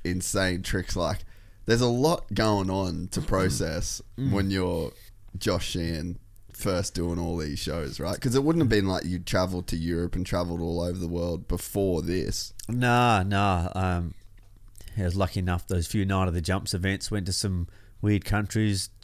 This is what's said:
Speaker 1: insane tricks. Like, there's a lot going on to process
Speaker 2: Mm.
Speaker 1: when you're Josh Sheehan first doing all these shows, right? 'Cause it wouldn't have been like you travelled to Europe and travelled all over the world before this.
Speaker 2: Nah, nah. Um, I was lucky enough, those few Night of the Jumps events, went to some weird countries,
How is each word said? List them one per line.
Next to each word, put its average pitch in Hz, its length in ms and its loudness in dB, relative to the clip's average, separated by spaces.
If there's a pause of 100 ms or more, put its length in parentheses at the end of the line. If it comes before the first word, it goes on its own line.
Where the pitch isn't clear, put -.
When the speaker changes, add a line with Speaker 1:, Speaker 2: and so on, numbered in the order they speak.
Speaker 1:
insane 92 600 0
tricks. - 320 -2
Like, 82 240 0 (460)
there's 117 160 4
a 123 60 4
lot 123 460 2
going 101 360 4
on 90 420 -2
to - 100 -2
process 92 800 0 (160)
Speaker 2:
Mm. 131 140 0
Speaker 1:
when 98 200 2
you're 90 400 0 (460)
Josh 92 340 0
Sheehan 85 460 -4 (360)
first 92 400 -2
doing 85 260 -2
all 85 180 -2
these 76 220 -4
shows, 76 400 -6
right? 87 200 -4
'Cause 123 160 0
it 139 80 4
wouldn't 165 180 4
have 127 80 4
been 101 180 4
like 92 180 0
you 87 140 -2
travelled 92 480 0
to 85 100 -4
Europe 85 380 -2
and 90 100 -2
travelled 87 360 -2
all 85 200 -2
over 90 160 -2
the 87 100 -4
world 85 400 -4
before 90 540 0
this. - 520 -2 (160)
Speaker 2:
Nah, 120 540 6
nah. 98 500 2
Um, 87 400 0 (840)
I 101 60 0
was 87 120 2
lucky 98 240 2
enough, 90 280 0
those 87 200 0
few 101 180 2
Night 95 220 4
of 85 60 0
the 87 80 0
Jumps 90 320 -2
events, 95 360 0
went 101 180 -2
to 95 60 -2
some 92 340 -2 (340)
weird 104 240 4
countries, 104 640 0 (140)